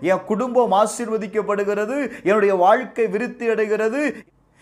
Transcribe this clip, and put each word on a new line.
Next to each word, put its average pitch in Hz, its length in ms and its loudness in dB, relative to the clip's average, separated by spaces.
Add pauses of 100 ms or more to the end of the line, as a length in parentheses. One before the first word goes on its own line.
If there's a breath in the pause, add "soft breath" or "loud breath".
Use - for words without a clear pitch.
என் 185 240 0
குடும்பம் 240 480 0
ஆசீர்வதிக்கப்படுகிறது, 214 1500 -2
என்னுடைய 202 300 4
வாழ்க்கை 214 520 2
விருத்தி 233 420 -4
அடைகிறது, 220 760 -2 (380 loud breath)